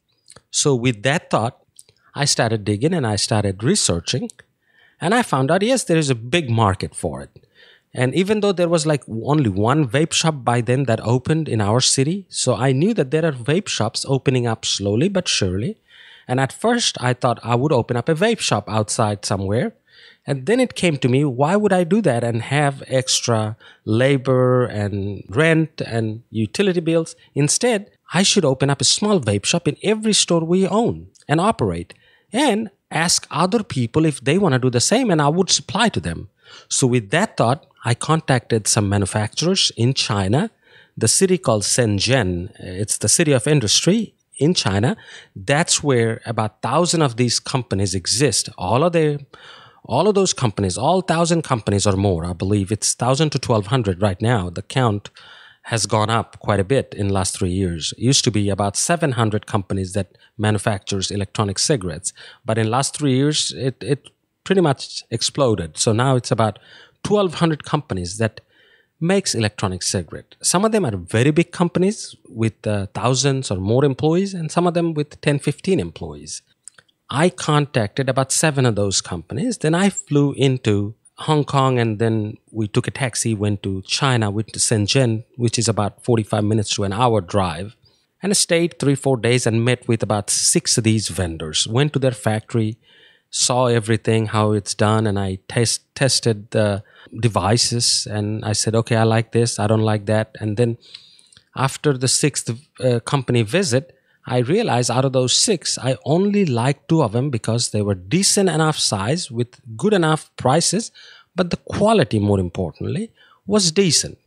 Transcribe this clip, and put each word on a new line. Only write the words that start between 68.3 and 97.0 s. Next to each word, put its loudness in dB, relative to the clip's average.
makes 0
electronic -2
cigarette. -6
Some 2
of 0
them 2
are -2
very 2
big 2
companies -2
with, -4
uh, -2
thousands 0
or -2
more 2
employees, 0
and -6
some 2
of 0
them -2
with -6
ten, 0
fifteen -2
employees. -10
I 2
contacted 0
about 0
seven 0
of 2
those -2
companies. -6
Then 0
I 2
flew 0
into 0
Hong 2
Kong, 2
and 0
then 0
we -4
took -2
a -4
taxi, -4
went 0
to -4
China, 0
went -6
to -6
Shenzhen, 0
which -2
is -2
about -2
forty-five 0
minutes 0
to -4
an -4
hour 2
drive, -2
and 0
stayed 0
three, 2
four 0
days 2
and 2
met 0
with 0
about 0
six 0
of 2
these 2
vendors. -4
Went 0
to -2
their 0
factory, -2
saw 0
everything, 2
how 2
it's -2
done, 2
and 0
I -4
test-, -2
tested -2
the 0